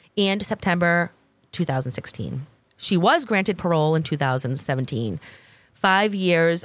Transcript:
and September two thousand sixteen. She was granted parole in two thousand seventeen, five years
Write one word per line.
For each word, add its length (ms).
and 260
September 720
two 120
thousand 280
sixteen. 540
She 200
was 280
granted 320
parole 380
in 80
two 140
thousand 420
seventeen, 600
five 400
years 500